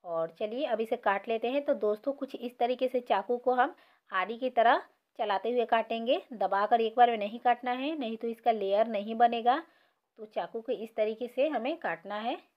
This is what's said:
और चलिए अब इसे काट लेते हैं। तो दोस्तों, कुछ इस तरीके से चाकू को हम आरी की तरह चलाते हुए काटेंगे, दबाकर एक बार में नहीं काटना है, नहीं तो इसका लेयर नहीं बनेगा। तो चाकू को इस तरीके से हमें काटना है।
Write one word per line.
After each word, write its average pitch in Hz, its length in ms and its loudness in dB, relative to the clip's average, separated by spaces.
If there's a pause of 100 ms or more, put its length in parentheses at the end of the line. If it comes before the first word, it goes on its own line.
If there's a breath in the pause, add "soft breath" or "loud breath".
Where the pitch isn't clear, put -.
और 165 240 -2 (100)
चलिए 226 260 -4
अब 226 160 -2
इसे 226 160 -2
काट 196 300 0
लेते 233 220 0
हैं। 285 160 0
तो 294 100 2
दोस्तों, 214 380 -2
कुछ 277 220 -8
इस 240 240 -10
तरीके 247 280 0
से 254 140 -2
चाकू 233 380 0
को 247 140 0
हम 254 220 2 (360 soft breath)
आरी 196 260 -2
की 254 140 -4
तरह 247 300 6 (380)
चलाते 220 320 0
हुए 240 140 2
काटेंगे, 233 560 0 (120)
दबाकर 202 480 2
एक 220 160 0
बार 240 140 8
में 226 60 -2
नहीं 208 220 -6
काटना 247 340 0
है, 277 240 -4
नहीं 226 200 -6
तो 233 100 -8
इसका 226 240 -2
लेयर 202 360 2
नहीं 220 280 -6
बनेगा। 233 440 4 (600 soft breath)
तो 214 80 -14
चाकू 214 340 -8
को 240 120 -6
इस 214 220 -8
तरीके 220 320 -2
से 262 220 0
हमें 262 280 -4
काटना 190 400 -8
है। 240 200 -4 (200)